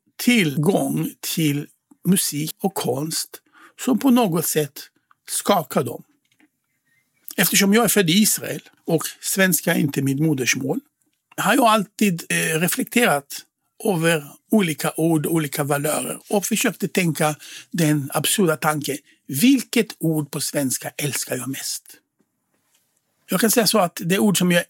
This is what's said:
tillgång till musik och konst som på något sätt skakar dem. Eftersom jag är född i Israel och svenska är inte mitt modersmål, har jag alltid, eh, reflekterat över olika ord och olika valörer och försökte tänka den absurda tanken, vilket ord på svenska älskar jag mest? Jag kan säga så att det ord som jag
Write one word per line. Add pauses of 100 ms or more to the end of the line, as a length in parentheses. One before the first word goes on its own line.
(180)
tillgång
till (400)
musik
och
konst (560)
som
på
något
sätt (500)
skakar
dem. (1300)
Eftersom
jag
är
född
i
Israel (240)
och (180)
svenska
är
inte
mitt
modersmål, (580)
har
jag
alltid,
eh,
reflekterat (440)
över (260)
olika
ord
och
olika
valörer (100)
och
försökte
tänka (360)
den
absurda
tanken, (300)
vilket (120)
ord
på
svenska
älskar
jag
mest? (1500)
Jag
kan
säga
så
att
det
ord
som
jag